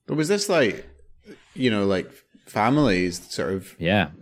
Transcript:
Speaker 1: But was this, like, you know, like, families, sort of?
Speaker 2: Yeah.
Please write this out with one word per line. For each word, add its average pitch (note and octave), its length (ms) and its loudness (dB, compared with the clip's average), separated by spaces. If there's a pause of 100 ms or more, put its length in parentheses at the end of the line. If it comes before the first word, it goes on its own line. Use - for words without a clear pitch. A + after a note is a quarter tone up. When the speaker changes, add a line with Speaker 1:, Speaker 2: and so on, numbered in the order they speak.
Speaker 1:
But D3+ 100 -4
was D#3 120 -2
this, G3+ 200 -2
like, C#3 380 0 (680)
you B2+ 160 0
know, G2+ 140 0
like, F#2+ 260 0 (360)
families, G#2 720 2 (140)
sort D#2+ 200 -4
of? F#2 240 -10
Speaker 2:
Yeah. E2+ 320 2 (120)